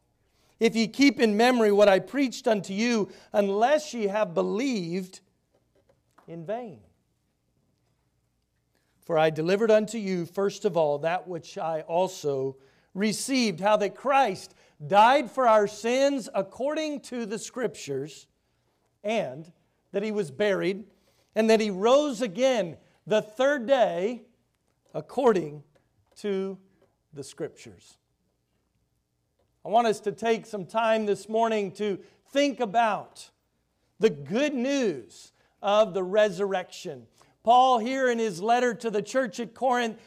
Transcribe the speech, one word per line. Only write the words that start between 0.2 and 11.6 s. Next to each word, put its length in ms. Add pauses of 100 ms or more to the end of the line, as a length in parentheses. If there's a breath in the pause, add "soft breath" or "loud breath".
If 160
ye 120
keep 320
in 160
memory 360
what 180
I 100
preached 480
unto 260
you, 360 (240 loud breath)
unless 600
ye 140
have 260
believed 880 (1040)
in 180
vain. 360 (2250)
For 160
I 140
delivered 400
unto 260
you, 300
first 360
of 140
all, 220
that 280
which 300
I 240